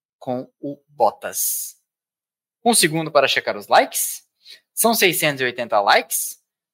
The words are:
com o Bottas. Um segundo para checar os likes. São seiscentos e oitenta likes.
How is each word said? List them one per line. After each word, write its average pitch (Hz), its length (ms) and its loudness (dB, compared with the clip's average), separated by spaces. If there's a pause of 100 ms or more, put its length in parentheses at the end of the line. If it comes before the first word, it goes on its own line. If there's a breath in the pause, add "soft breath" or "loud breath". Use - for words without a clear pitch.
(200)
com 127 280 -8 (120)
o 143 280 -10
Bottas. - 960 -2 (800)
Um 233 120 2
segundo 156 360 0
para 135 160 4
checar 117 300 -2
os 104 100 -16
likes. - 560 0 (480 loud breath)
São 226 220 0
seiscentos 156 480 0
e 131 40 0
oitenta 117 360 -2
likes. - 580 0 (340)